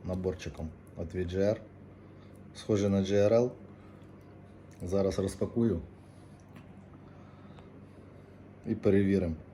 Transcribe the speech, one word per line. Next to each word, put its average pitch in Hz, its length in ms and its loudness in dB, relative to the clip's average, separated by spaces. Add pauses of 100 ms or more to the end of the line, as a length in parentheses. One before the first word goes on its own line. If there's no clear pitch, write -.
наборчиком 90 640 -6 (300)
від 80 160 -8
V 90 200 -4
G - 20 0
R. 101 200 2 (1000)
Схоже 101 340 0
на 98 80 4
G 98 140 0
R 101 200 4
L. 120 180 4 (1300)
Зараз 95 380 0
розпакую 98 640 0 (2750)
і 110 100 0
перевіримо 98 600 4 (180)